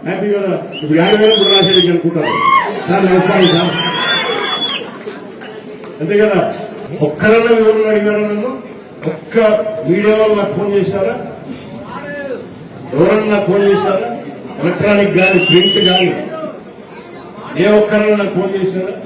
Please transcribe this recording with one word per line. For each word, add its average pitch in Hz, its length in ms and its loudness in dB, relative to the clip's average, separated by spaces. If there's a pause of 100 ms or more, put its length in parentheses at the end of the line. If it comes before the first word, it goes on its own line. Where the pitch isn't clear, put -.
హ్యాపీ 202 260 -4
కదా. 196 180 -2 (300)
ఇప్పుడు 151 200 0
యాభై 208 200 4
వేలు 220 200 6
కూడా - 140 4
రాసేది 175 380 4
అనుకుంటారు 170 400 0 (540)
సార్, 190 200 2
నమస్కారం 185 480 4
సార్. 170 160 0 (2250)
అంతే 185 220 -2
కదా, 196 160 4 (680)
ఒక్కరన్నా 226 500 4
వివరణ 214 360 4
అడిగారు 208 340 2
నన్ను? 214 240 -4 (600)
ఒక్క - 240 -12 (540)
మీడియా 208 300 2
వాళ్ళు 214 200 4
నాకు 196 180 -2
ఫోన్ 202 200 -2
చేశారా? 196 360 0 (1800)
ఎవరన్నా 208 400 4
నాకు 196 180 0
ఫోన్ 202 180 2
చేశారా? 196 380 0 (540)
ఎలక్ట్రానిక్ 190 580 2
కానీ, 190 200 4 (100)
ప్రింట్ 190 300 4 (100)
కానీ, 180 200 2 (1500)
ఏ 202 40 4 (140)
ఒక్కరన్నా 208 420 2
నాకు 185 160 -4
ఫోన్ 190 180 -2
చేశారా? 185 380 -2 (100)